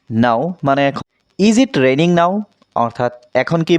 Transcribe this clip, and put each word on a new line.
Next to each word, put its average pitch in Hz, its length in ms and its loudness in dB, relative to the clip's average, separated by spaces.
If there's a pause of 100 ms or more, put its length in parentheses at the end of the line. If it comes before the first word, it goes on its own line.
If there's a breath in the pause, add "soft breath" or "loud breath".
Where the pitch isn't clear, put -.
(260)
now 117 140 2 (280)
মানে 139 220 2
এখন। - 160 -8 (420)
Is 226 160 4
it 262 100 -4 (120)
raining 156 360 2
now? 175 100 0 (540)
অর্থাৎ 120 260 -4 (300)
এখন 165 260 -2
কি 175 120 2